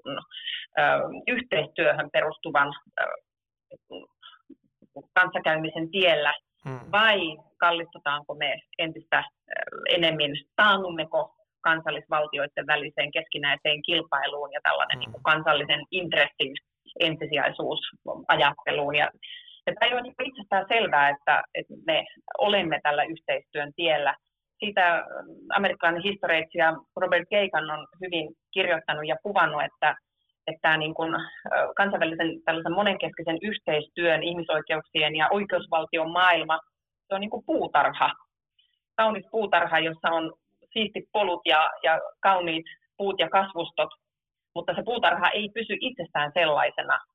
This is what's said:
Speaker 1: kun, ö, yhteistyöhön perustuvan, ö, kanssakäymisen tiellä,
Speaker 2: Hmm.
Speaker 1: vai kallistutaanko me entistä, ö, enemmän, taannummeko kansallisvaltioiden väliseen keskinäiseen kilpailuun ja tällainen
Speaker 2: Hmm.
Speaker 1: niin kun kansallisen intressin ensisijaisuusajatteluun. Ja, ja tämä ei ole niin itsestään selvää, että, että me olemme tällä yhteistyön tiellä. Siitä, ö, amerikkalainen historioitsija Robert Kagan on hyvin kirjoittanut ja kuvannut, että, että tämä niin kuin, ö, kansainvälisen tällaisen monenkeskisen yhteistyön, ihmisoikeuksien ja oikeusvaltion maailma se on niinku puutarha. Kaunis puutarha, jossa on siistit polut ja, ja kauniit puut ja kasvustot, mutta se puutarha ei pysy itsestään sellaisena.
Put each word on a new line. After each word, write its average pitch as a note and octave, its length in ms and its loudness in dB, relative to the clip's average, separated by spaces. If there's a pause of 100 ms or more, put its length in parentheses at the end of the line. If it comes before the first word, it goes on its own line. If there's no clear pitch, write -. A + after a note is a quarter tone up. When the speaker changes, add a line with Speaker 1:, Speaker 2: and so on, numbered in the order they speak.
Speaker 1:
kun, C#3 160 -10 (600)
ö, - 20 6 (460)
yhteistyöhön D3+ 840 0
perustuvan, D3+ 600 0 (280)
ö, - 40 -2 (2250)
kanssakäymisen E3 720 0
tiellä, D#3+ 420 4 (320)
Speaker 2:
Hmm. C3 140 -8 (120)
Speaker 1:
vai G#3 280 4 (380)
kallistutaanko E3 800 -2
me D3 240 -4 (200)
entistä, D#3 400 -2
ö, C#3+ 40 -2 (680)
enemmän, D#3+ 420 2 (240)
taannummeko F3 800 2 (260)
kansallisvaltioiden D3+ 1080 -2
väliseen D3 440 -2
keskinäiseen D3 720 -2
kilpailuun D3 720 -4
ja D3 100 -6
tällainen C#3+ 340 0
Speaker 2:
Hmm. - 20 -6
Speaker 1:
niin B2 120 -12
kun - 120 -16
kansallisen D#3 580 2 (100)
intressin D#3 640 -2 (460)
ensisijaisuusajatteluun. D3 2000 -2
Ja, D3 140 2 (580)
ja F3+ 120 -2
tämä A3+ 80 2
ei A#3+ 60 0
ole B3 80 0
niin B3 120 -12 (100)
itsestään G3+ 440 -2
selvää, D#3+ 420 4
että, C#3+ 340 2 (120)
että - 180 -10 (120)
me D#3 200 0 (320)
olemme F#3+ 460 2
tällä D3 200 2
yhteistyön D3 720 -6
tiellä. D3 400 0 (440)
Siitä, F#3+ 380 2
ö, - 60 -2 (520)
amerikkalainen F3 480 2
historioitsija E3 680 2 (220)
Robert F3 340 2
Kagan F3 420 0
on D3+ 160 -8 (140)
hyvin E3+ 280 -4 (240)
kirjoittanut D#3+ 540 0
ja D#3 160 0
kuvannut, E3 400 2
että, D3 320 0 (520)
että D#3 140 -6
tämä D#3 160 4
niin D#3 160 -4
kuin, D#3+ 220 -2
ö, - 40 0 (560)
kansainvälisen E3 680 0
tällaisen D#3+ 280 -2
monenkeskisen E3+ 680 -2
yhteistyön, E3 840 -2
ihmisoikeuksien D#3 920 -2
ja D#3 160 2
oikeusvaltion E3+ 800 -2
maailma E3 480 4 (500)
se G3 60 -2
on F#3+ 60 -2
niinku A3+ 240 -8
puutarha. C#3+ 640 2 (880)
Kaunis G#3+ 340 0
puutarha, E3+ 480 2
jossa E3 300 -2
on E3 240 -2 (400)
siistit G#3 380 -4
polut F#3 340 0
ja, D#3 260 4 (120)
ja D#3+ 160 2 (200)
kauniit F3 460 2 (320)
puut G3 220 -2
ja - 100 0
kasvustot, E3+ 600 0 (640)
mutta E3+ 200 -4
se G#3 100 -6
puutarha F3+ 440 2
ei G#3 240 -2
pysy A3 260 -6
itsestään D3 540 -4
sellaisena. D3 640 2 (180)